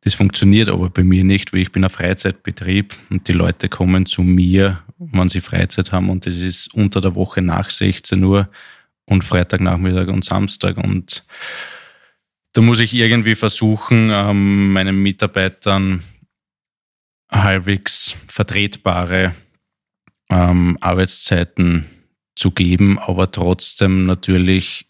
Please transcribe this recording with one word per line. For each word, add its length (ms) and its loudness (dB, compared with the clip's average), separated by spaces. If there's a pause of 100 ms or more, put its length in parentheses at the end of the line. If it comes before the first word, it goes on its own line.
Das 140 0
funktioniert 540 4
aber 220 -2
bei 140 0
mir 200 4
nicht, 280 0
weil 80 0
ich 120 -4
bin 120 0
ein 60 0
Freizeitbetrieb 1040 -4 (160)
und 180 -6
die 40 0
Leute 360 0
kommen 380 0
zu 160 -2
mir, 600 2 (160)
wenn 300 0
sie 120 -2
Freizeit 520 -4
haben 180 -2
und 160 -4
das 100 -6
ist 380 -6
unter 260 0
der 140 -2
Woche 280 -2
nach 280 -2
sechzehn 520 -2
Uhr 260 2 (560)
und 200 0
Freitagnachmittag 840 0
und 160 -2
Samstag. 540 -4
Und 460 -4 (1300)
da 60 4
muss 200 4
ich 140 -2
irgendwie 400 2
versuchen, 760 0
ähm, 600 2
meinen 280 0
Mitarbeitern 1000 -2 (1300)
halbwegs 840 0 (120)
vertretbare, 1040 -2 (960)
ähm, 500 2
Arbeitszeiten 1040 0 (520)
zu 160 0
geben, 460 2
aber 320 -2
trotzdem 760 0
natürlich 840 0